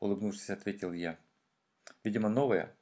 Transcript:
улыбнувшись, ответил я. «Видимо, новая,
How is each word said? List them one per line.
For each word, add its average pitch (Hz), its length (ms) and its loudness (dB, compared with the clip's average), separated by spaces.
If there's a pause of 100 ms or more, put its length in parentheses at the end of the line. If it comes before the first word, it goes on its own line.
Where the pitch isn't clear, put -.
улыбнувшись, 101 500 -2
ответил 98 420 -4
я. 85 240 -4 (840)
«Видимо, 107 260 2
новая, 113 540 2